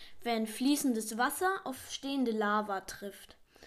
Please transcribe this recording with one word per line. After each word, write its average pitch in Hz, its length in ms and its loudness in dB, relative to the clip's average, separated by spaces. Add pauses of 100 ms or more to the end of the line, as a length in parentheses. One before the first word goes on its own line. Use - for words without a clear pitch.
(220)
wenn 226 240 0
fließendes 247 680 2
Wasser 330 480 2
auf - 260 -8
stehende 269 400 0
Lava 208 520 2
trifft. - 540 -12 (300)